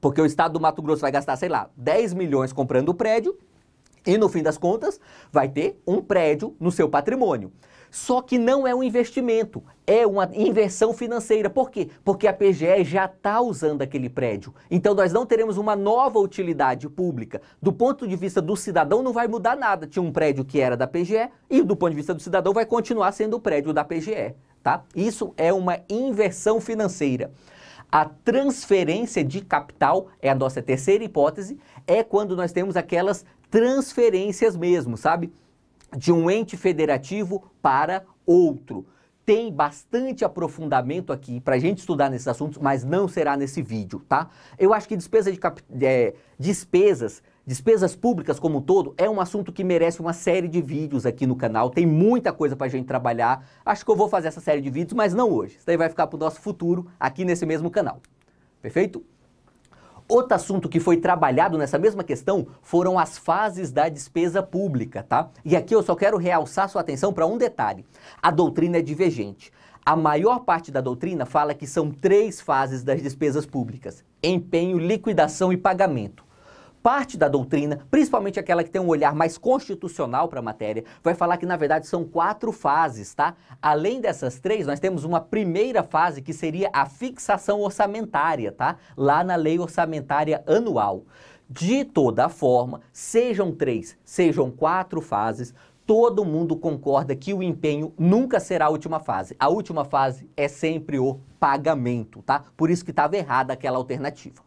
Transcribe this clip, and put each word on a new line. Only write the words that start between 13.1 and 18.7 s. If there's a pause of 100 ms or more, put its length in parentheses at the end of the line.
usando
aquele
prédio. (160)
Então,
nós
não
teremos
uma
nova
utilidade
pública. (180)
Do
ponto
de
vista
do
cidadão,